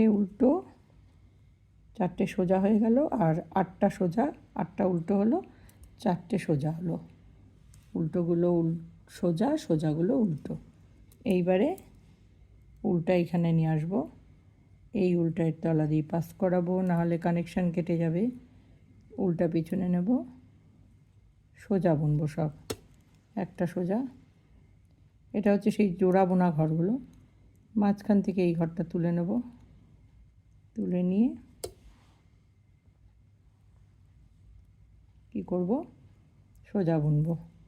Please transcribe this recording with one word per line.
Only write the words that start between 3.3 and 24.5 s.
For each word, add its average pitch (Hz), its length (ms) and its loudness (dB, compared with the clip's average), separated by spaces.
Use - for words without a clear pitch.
আটটা - 300 0
সোজা, 196 340 -2
আটটা 180 260 -4
উল্টো 175 340 -2
হলো, 240 180 2
চারটে - 380 -2
সোজা 151 340 -2
হলো, 165 240 -6
উল্টোগুলো 170 540 0
উল-, 165 220 0
সোজা, 175 380 0
সোজাগুলো 165 560 0
উল্টো। 156 300 -4
এইবারে 185 460 2
উল্টা 180 300 0
এখানে 170 300 0
নিয়ে 160 240 2
আসবো, 170 220 -2
এই 185 160 2
উল্টার 165 280 0
তলা 156 260 2
দিয়ে 151 220 0
পাস 170 180 -4
করাবো, 180 440 0
নাহলে 170 360 0
কানেকশান 170 540 -2
কেটে 170 260 -2
যাবে। 170 240 0
উল্টা 175 240 0
পিছনে 165 400 -2
নেব, 180 200 0
সোজা 180 360 2
বুনবো 151 320 0
সব, 156 240 -4
একটা 185 300 -4
সোজা। 196 400 -2